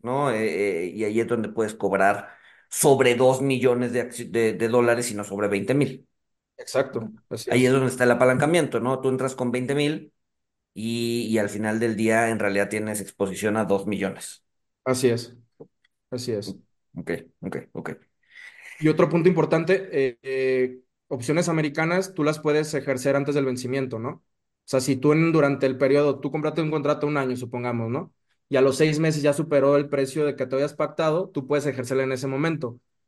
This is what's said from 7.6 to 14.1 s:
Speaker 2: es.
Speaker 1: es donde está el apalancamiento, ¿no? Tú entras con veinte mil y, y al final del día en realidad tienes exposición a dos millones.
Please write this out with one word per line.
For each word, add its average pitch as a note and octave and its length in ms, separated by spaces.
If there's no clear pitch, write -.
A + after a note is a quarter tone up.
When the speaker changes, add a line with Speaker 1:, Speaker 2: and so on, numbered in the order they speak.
Speaker 2:
es. B2+ 60
Speaker 1:
es C3 60
donde C3 160
está B2 160
el A#2+ 60
apalancamiento, C3 680
¿no? B2+ 220
Tú C3+ 80
entras C3 260
con B2 160
veinte B2+ 240
mil D3 360
y, A#2 540
y A2 100
al G#2 120
final G#2+ 300
del A2+ 160
día A2 340
en A2 100
realidad G2+ 300
tienes G#2+ 320
exposición G2+ 540
a A2 100
dos F#2+ 200
millones. G2 580